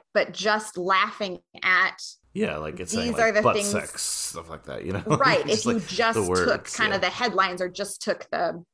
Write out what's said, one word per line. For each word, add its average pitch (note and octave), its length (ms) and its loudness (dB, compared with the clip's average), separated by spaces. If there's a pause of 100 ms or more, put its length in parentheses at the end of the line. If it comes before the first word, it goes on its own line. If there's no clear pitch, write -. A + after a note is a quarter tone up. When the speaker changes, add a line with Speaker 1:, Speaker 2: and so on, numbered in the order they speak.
(140)
Speaker 1:
but F#3+ 180 4
just G#3+ 440 -2
laughing F#3+ 640 0 (240)
at F#3 380 2 (340)
Speaker 2:
Yeah, F#3 240 0
like, D#2 220 -6
it's - 120 -6
saying, A3+ 160 0
Speaker 1:
these A#3 100 -2
Speaker 2:
like, A#3 40 4
Speaker 1:
are A3+ 100 6
the G#3+ 100 4
Speaker 2:
butt A2 140 6
Speaker 1:
things G2+ 140 0
Speaker 2:
sex, D#2+ 320 -4
stuff - 480 -6
like D#2+ 140 -12
that, A#1 200 -10
you F2 80 -4
know? G2+ 100 -2
<laughs> - 40 -10
Speaker 1:
Right, A#3 400 2
Speaker 2:
Just, G#3+ 140 0
Speaker 1:
if - 60 -4
you A#3+ 80 4
Speaker 2:
like, F#3 120 -2
Speaker 1:
just A3+ 320 0
Speaker 2:
the - 80 2
Speaker 1:
took F2+ 220 2
Speaker 2:
words, - 280 -2
Speaker 1:
kind G#3+ 160 2
of F#3+ 100 0
Speaker 2:
yeah. F3+ 60 2
Speaker 1:
the F#3 60 -2
headlines F#3+ 480 0
or F3+ 60 -2
just G3 340 -8
took - 280 -4
the E3+ 320 -2 (120)